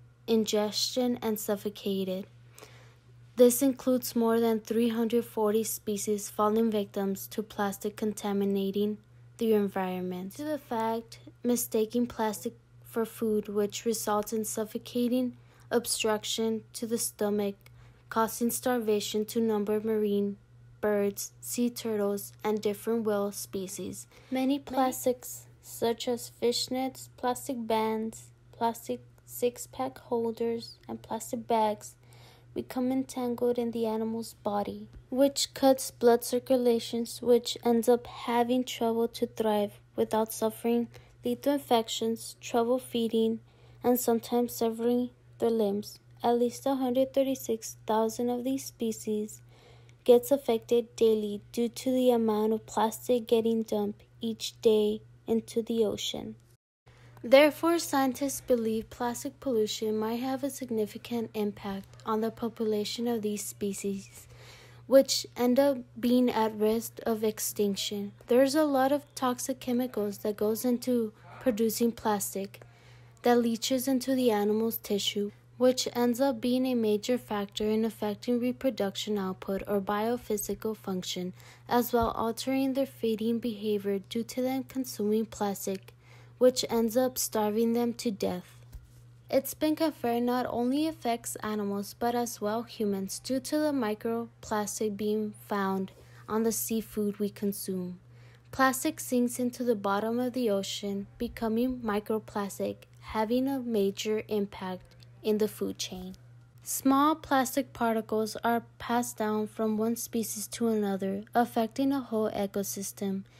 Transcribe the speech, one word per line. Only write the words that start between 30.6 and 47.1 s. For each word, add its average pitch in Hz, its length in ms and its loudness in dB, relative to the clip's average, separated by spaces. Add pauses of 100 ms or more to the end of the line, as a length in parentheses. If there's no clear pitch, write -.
and 226 140 -10
plastic 226 440 -8
bags, 214 500 0 (580)
become 254 360 -4
entangled 247 680 0
in 233 140 -2
the 226 120 -2
animal's 226 480 -4 (100)
body, 208 460 -2 (220)
which 277 420 4
cuts 269 380 4
blood 240 340 4
circulations, 240 960 0
which 240 420 2
ends 233 240 4
up 240 200 4
having 240 580 0
trouble 233 420 0
to 240 200 -4
thrive 208 520 0 (160)
without 220 380 0
suffering 233 560 0 (340)
lethal 247 300 0
infections, 226 880 0
trouble 240 380 0
feeding, 226 600 0 (440)
and 247 160 4
sometimes 240 540 0
severing 240 560 0 (280)
their 233 120 2
limbs. 208 500 0 (220)
At 240 160 4
least 240 260 0
a 277 120 2
hundred 262 360 0